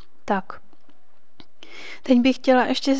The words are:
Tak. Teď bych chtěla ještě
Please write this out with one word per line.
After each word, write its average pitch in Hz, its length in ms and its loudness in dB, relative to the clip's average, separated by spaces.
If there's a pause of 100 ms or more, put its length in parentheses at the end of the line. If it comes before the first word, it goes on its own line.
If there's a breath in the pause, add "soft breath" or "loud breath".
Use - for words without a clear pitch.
(260)
Tak. - 340 -2 (1400 loud breath)
Teď 254 160 6
bych 247 160 4
chtěla 254 300 6
ještě 269 340 2